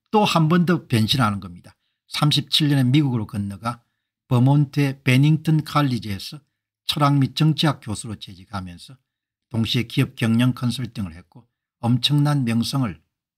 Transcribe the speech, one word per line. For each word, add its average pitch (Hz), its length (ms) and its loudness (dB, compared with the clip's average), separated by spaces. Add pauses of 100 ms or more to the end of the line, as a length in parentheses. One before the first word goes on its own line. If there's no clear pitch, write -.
(120)
또 214 120 4
한 165 240 2
번 180 180 4
더 170 220 -2
변신하는 110 520 0
겁니다. 87 360 -18 (320)
삼십칠 151 640 0
년에 139 160 2
미국으로 123 420 2
건너가 104 560 -8 (440)
버몬트의 139 760 2
베닝턴 151 600 2
칼리지에서 123 760 -4 (460)
철학 143 320 2
및 131 180 0
정치학 156 460 0
교수로 107 340 -10
재직하면서 92 840 -16 (520)
동시에 113 340 -2
기업 - 320 -2
경영 117 380 2
컨설팅을 113 640 -6
했고 - 320 -20 (320)
엄청난 143 640 0
명성을, 113 580 -4 (360)